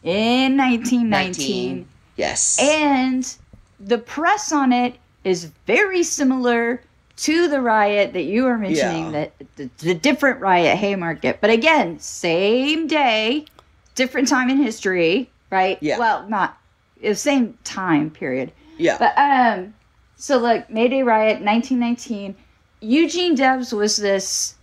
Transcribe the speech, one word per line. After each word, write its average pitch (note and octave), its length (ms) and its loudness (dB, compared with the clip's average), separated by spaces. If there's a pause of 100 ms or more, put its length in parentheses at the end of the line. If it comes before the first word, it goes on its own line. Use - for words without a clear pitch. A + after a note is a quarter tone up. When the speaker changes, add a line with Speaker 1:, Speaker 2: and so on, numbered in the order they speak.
Speaker 1:
in A#3+ 540 0
nineteen A#3+ 540 2
nineteen. D3 640 -2
Speaker 2:
Nineteen. B2 120 -14 (280)
Yes. - 440 -2
Speaker 1:
And C4+ 760 0 (420)
the G#3 200 -2
press F4 520 -2
on C#4 220 2
it B3 240 0 (280)
is E3+ 260 -2 (160)
very F#4+ 360 2
similar B3 800 0 (360)
to E4 300 2
the C#4+ 120 0
riot G#3 540 2
that F3+ 100 -2
you G#3 200 0
were B3 140 2
mentioning, D#3+ 540 -2
Speaker 2:
Yeah. - 0 -
Speaker 1:
that D3+ 200 -6 (240)
the, C3+ 220 -12
the E3+ 160 0
different C4 460 0
riot, F3+ 380 4
Haymarket. F3+ 640 -4
But G#3 80 4
again, A#3 500 2
same A#3+ 880 0
day, C4 580 0 (500)
different B3+ 340 -2
time B3+ 220 0
in C4+ 60 2
history, G3+ 760 0 (200)
right? F#3+ 320 0
Speaker 2:
Yeah. - 160 -2
Speaker 1:
Well, G3+ 300 -2
not, G3+ 300 -4 (420)
the G#3 140 0
same C4 500 0
time D#3 460 0
period. C3 400 -6 (280)
Speaker 2:
Yeah. E3+ 200 2
Speaker 1:
But, A3+ 200 2
um, A#3 560 2 (420)
so, C4+ 220 0
look, A#3+ 320 0
May A3+ 180 0
Day C4+ 160 0
riot, G#3+ 380 2
nineteen A3+ 360 0
nineteen. A3+ 560 -6 (460)
Eugene D#4+ 560 0
Debs C4 360 0
was G#3+ 240 0
this G3 680 -4